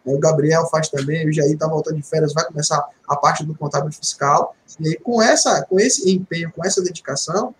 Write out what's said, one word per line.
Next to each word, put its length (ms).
né? 100
O 40
Gabriel 480
faz 220
também, 400
o 40
Jair 260
tá 80
voltando 300
de 60
férias, 300
vai 120
começar 420
a 80
parte 280
do 100
contábil 380
fiscal, 640
e 100
aí, 80
com 240
essa, 440
com 160
esse 300
empenho, 420
com 120
essa 180
dedicação 760